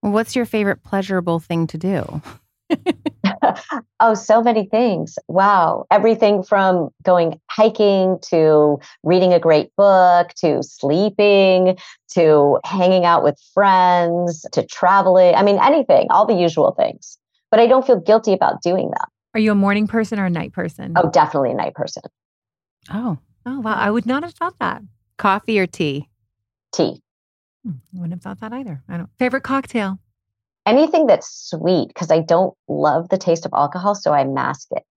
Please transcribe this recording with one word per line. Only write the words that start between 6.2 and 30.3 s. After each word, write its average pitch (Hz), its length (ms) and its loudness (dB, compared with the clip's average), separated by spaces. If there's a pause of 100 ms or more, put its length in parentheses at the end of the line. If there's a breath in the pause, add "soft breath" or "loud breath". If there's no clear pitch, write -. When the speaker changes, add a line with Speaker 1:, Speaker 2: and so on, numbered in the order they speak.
Speaker 2:
from 185 460 0 (160)
going 170 440 0
hiking 196 680 2 (120)
to 151 480 2 (260 loud breath)
reading 180 280 2
a 175 60 4
great 165 380 2
book 180 640 4
to 156 220 0
sleeping 190 1120 0 (380 loud breath)
to 151 500 4
hanging 185 400 0
out 170 180 4
with 143 160 0 (160)
friends 175 960 2
to - 140 -2
traveling. 185 720 4
I 185 60 2
mean, 202 200 2
anything, 277 480 2
all 214 160 2
the 226 80 0
usual 165 380 0
things. - 440 -6 (340)
But 220 100 4
I 233 60 6
don't 262 200 2
feel 226 140 2
guilty 214 320 2
about - 300 -2
doing 175 240 -2
them. - 220 -10 (260)
Speaker 3:
Are 220 60 -2
you 214 120 2
a 208 40 0
morning 202 300 0
person 220 320 -4
or 196 80 -2
a 175 40 -2
night 165 220 -6
person? 170 440 -10
Speaker 2:
Oh, 165 140 2
definitely 147 420 0
a - 20 -6
night - 200 -6
person. - 280 -10 (880)
Speaker 1:
Oh. 208 260 -6 (280)
Speaker 3:
Oh, 269 140 -10
wow. 220 140 -6
I 208 160 -2
would 220 160 -4
not 269 180 -4
have 339 100 -16
thought 359 260 -8
that. - 220 -8 (340)
Speaker 1:
Coffee 208 440 -2
or 180 60 0
tea? 147 420 -8 (640)
Speaker 2:
Tea. - 280 -4 (640)
Speaker 3:
Hmm, 202 80 -10 (240)
I 180 40 -14
wouldn't 170 140 -8
have 175 80 -16
thought 185 180 -16
that 220 160 -14
either. 202 320 -14
I 175 80 -12
don't. 170 120 -10 (100)
Favorite 254 240 -4
cocktail? 226 560 -6 (640)